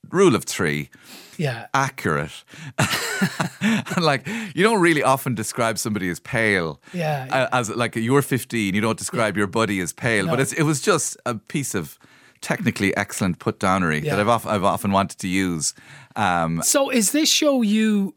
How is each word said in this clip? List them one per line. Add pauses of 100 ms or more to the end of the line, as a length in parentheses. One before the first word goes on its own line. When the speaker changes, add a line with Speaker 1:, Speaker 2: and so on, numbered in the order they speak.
(120)
Speaker 1:
rule
of
three. (480)
Speaker 2:
Yeah.
Speaker 1:
Accurate. (340)
<laughs> (760)
And,
like, (280)
you
don't
really
often
describe
somebody
as
pale. (140)
Speaker 2:
Yeah,
Speaker 1:
Uh,
Speaker 2:
yeah. (120)
Speaker 1:
as,
like,
you're
fifteen,
you
don't
describe
Speaker 2:
Yeah.
Speaker 1:
your
buddy
as
pale.
Speaker 2:
No.
Speaker 1:
But
it's,
it
was
just
a
piece
of (440)
technically
excellent
put-downery
Speaker 2:
Yeah.
Speaker 1:
that
I've
of-,
I've
often
wanted
to
use. (420)
Um,
Speaker 2:
So
is
this
show
you